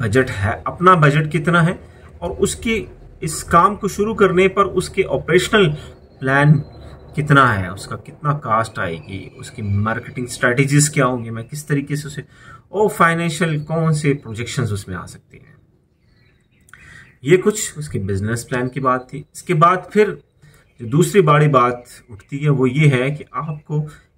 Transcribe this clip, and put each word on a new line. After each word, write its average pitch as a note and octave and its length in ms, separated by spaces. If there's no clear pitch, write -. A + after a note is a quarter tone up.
budget A#2+ 280
है, G#2 380
अपना F3+ 280
budget D3+ 360
कितना E3+ 300
है F3 180
और F3 100
उसकी, - 460
इस - 200
काम F#3 320
को G3+ 120
शुरू G#3 280
करने F#3+ 320
पर G3 180
उसके F#3 280
operational F3 640
plan C#3+ 440
कितना C#3+ 320
है, F#2+ 260
उसका G#2+ 220
कितना - 380
cast A2+ 460
आएगी, F2+ 400
उसकी - 220
marketing A2 640
strategies C3+ 640
क्या C#3 160
होंगी, A#2+ 240
मैं A2+ 180
किस - 200
तरीके C#3+ 280
से - 120
उसे, - 160
और G3+ 180
financial E3 760
कौन D#3+ 300
से D3 200
projections A2+ 580
उसमें G2 240
आ F2 100
सकते - 320
हैं। - 180
ये D#3+ 140
कुछ - 400
उसके D3 220
business G2+ 440
plan B2+ 260
की - 100
बात B2+ 340
थी। C#3 40
इसके - 360
बाद F3 400
फिर G#3 180
जो A#2 80
दूसरी E3+ 340
बड़ी D3+ 260
बात B2 380
उठती - 260
है D3 120
वो C3 180
ये D3 200
है C3 240
कि - 220
आपको D3+ 540